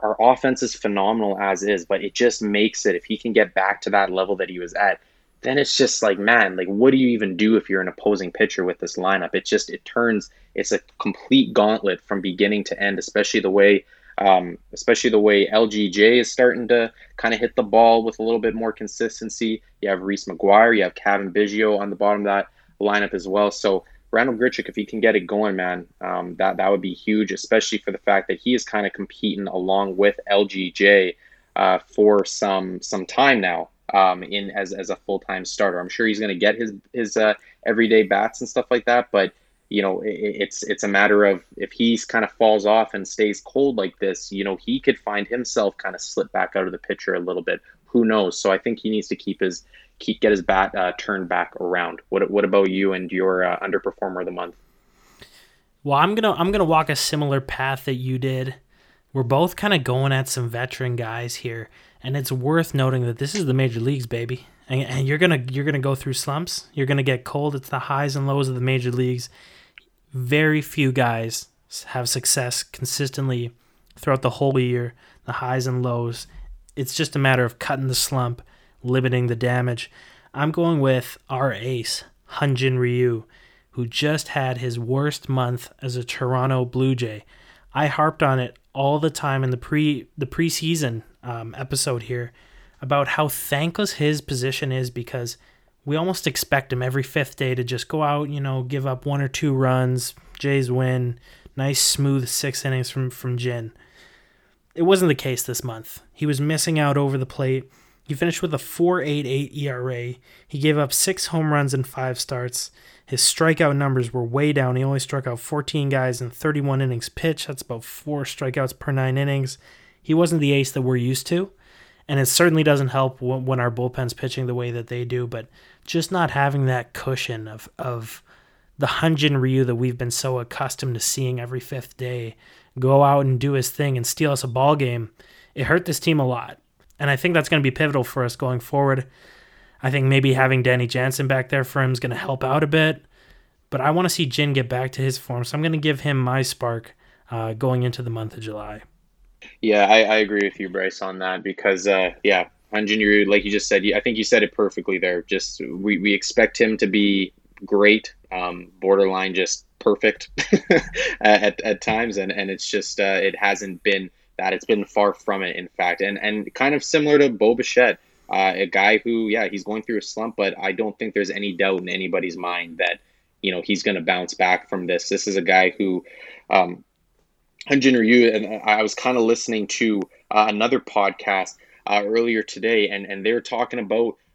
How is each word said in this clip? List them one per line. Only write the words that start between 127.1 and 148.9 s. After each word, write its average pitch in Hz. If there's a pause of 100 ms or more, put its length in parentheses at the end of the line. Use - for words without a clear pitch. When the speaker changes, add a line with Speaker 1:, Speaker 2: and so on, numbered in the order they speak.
Speaker 2:
of, 107
of 117 (540)
the 143
Hyun-Jin 151
Ryu 131
that 123
we've 123
been 120
so 127
accustomed 127
to 117
seeing 127
every 120
fifth -
day 123 (440)
go 135
out 139
and 131
do 139
his 131
thing 139
and 117
steal 151
us 135
a 135
ball 131
game, 120 (420)
it 131
hurt 175
this 170
team 160
a 135
lot. 120 (400)
And 143
I 139
think 175
that's 156
gonna 156
be 135
pivotal 143
for 127
us 120
going 127
forward. 135 (760)
I 131
think 135
maybe 135
having 131
Danny 123
Jansen 127
back 131
there 135
for 135
him 131
is 123
gonna 123
help 135
out 139
a 151
bit. 156 (640)
But 131
I 143
wanna 175
see 170
Jin 143
get 127
back 127
to -
his 131
form, 123
so 120
I'm 151
gonna 160
give 147
him 143
my 127
spark, 120 (340)
uh, 113
going 123
into 123
the 120
month 110
of 110
July. 107 (800)